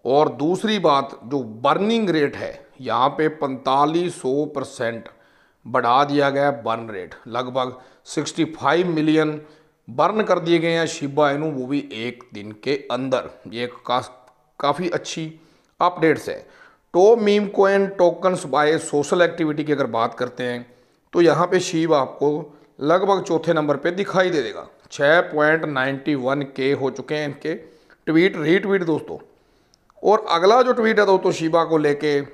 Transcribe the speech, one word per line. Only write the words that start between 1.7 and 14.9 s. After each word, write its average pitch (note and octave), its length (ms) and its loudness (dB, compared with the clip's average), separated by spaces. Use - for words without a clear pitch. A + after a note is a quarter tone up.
रेट D3 280 0
है - 280 -12
यहाँ A#2+ 280 0
पे D3 200 0
पैंतालीस D3 840 0
सौ C#3+ 320 -2
परसेंट A#2 600 -8
बढ़ा B2 400 2
दिया C#3+ 240 2
गया C#3 160 0
है B2+ 180 -2
बर्न A2+ 260 -6
रेट। F#2 260 -12
लगभग B2+ 480 -4
सिक्सटी D#3 420 -4
फ़ाइव D#3+ 400 0
मिलियन D#3 540 0
बर्न F3 360 0
कर F3+ 160 0
दिए E3+ 200 2
गए E3 120 0
हैं E3 160 0
शिबा C#3+ 440 0
इनू, D3 160 -2
वो C3 200 -6
भी C#3+ 120 -2
एक A#2+ 300 -10
दिन G#2 180 -12
के C#3 120 0
अंदर। B2+ 380 -2
ये A#2+ 180 -6
का-, A#2+ 240 -2
काफ़ी D3 300 0
अच्छी D#3 380 -8